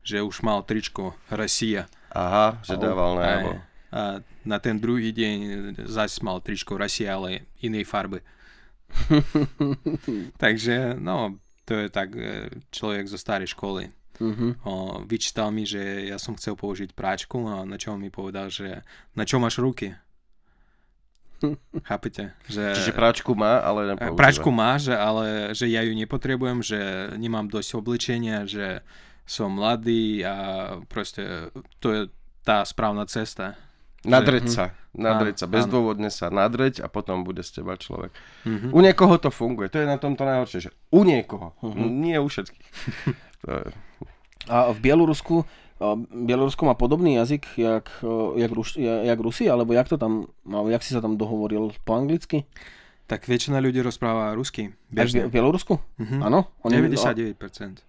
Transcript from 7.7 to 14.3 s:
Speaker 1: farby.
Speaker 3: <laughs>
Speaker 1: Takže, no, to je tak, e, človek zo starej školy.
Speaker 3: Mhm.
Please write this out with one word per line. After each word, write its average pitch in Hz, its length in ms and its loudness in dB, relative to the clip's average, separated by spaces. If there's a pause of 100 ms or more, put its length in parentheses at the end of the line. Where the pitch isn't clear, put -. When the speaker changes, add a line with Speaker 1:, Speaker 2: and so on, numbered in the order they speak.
Speaker 1:
farby. 95 340 -4 (720)
Speaker 3:
<laughs> - 280 6 (1160)
Speaker 1:
Takže, 120 600 2
no, 98 420 -4 (240)
to - 140 -4
je 104 120 -2
tak, 98 240 -4
e, 113 180 -8 (380)
človek 101 380 -6
zo 101 100 -12
starej 98 340 -4
školy. 95 400 -6 (280)
Speaker 3:
Mhm. 113 300 0 (140)